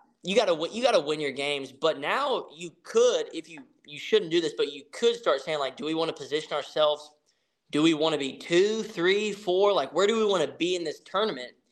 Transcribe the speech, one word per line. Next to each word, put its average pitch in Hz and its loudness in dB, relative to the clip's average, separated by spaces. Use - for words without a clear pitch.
You 190 -2
gotta 208 4
wi-, 160 -2
you 226 -6
gotta 233 6
win 151 -4
your 143 -4
games, 139 -4
but 151 0
now 214 -2
you 170 -12
could, 226 2
if 165 -12
you, 151 -18
you 147 -16
shouldn't 185 2
do 170 4
this, 156 -2
but 147 0
you 143 -14
could 233 0
start 143 0
saying, 156 -4
like, 135 -4
"Do 123 -10
we 156 -2
wanna 160 -2
position 147 -6
ourselves? 151 0
Do 147 2
we 160 6
wanna 156 2
be 135 -6
two, 202 2
three, 196 0
four? 190 2
Like, 139 0
where 190 4
do 226 2
we 220 2
wanna 180 0
be 180 -2
in 170 -4
this 147 -8
tournament?" 156 -4